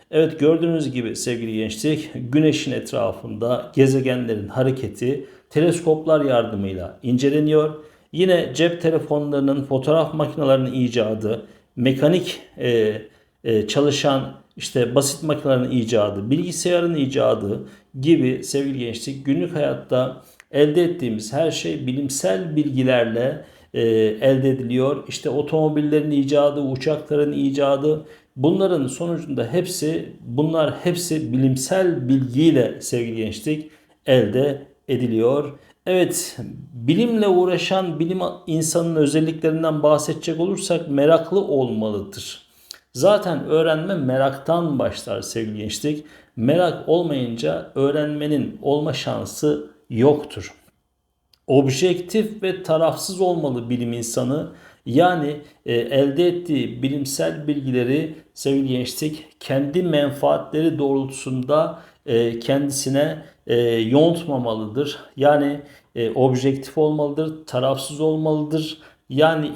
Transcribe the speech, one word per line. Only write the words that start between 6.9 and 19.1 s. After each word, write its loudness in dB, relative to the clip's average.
inceleniyor. 2
Yine 2
cep 2
telefonlarının, 0
fotoğraf 2
makinelerinin 0
icadı, 0
mekanik, 2
e, 2
e, 2
çalışan 0
işte -2
basit 0
makinelerin 0
icadı, 0
bilgisayarın 0
icadı 0
gibi 4
sevgili -2
gençlik, -8